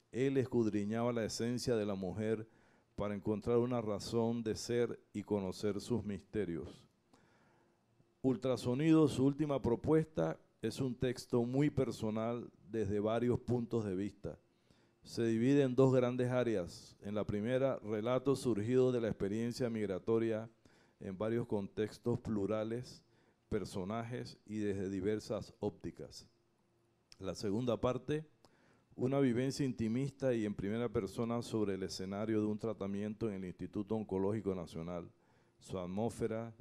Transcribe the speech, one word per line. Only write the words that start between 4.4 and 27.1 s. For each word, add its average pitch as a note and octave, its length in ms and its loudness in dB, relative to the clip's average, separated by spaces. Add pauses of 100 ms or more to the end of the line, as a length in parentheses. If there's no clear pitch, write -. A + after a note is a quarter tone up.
de G#2+ 140 -2
ser A#2+ 440 -2 (120)
y G#2 100 -4
conocer G2 580 -2
sus G#2 240 -2
misterios. F#2 800 -6 (1400)
Ultrasonido, C3 840 4
su B2+ 180 2
última C#3+ 360 2
propuesta, D#3 800 2 (220)
es A2+ 180 -2
un B2+ 160 -2
texto B2 480 0
muy C3+ 260 2
personal A2 800 -2 (180)
desde G#2 300 0
varios A2+ 400 2
puntos A#2 460 -2
de F#2+ 100 -2
vista. F#2 440 -6 (640)
Se - 200 -4
divide A#2+ 380 4
en B2+ 140 0
dos C3 180 8
grandes B2 360 2
áreas. A2+ 720 -2
En G#2 120 -6
la G2+ 100 0
primera, B2 560 0
relatos B2+ 600 0
surgidos B2+ 520 4
de B2 80 2
la A2+ 80 0
experiencia A2+ 640 -2
migratoria A2 800 0 (480)
en F#2+ 180 -8
varios A2+ 300 0
contextos G#2+ 720 -2
plurales, A2 840 -2 (440)
personajes A2+ 960 -4
y G#2+ 140 -6
desde G2 320 0
diversas G2+ 720 -2
ópticas. E2+ 640 -8 (920)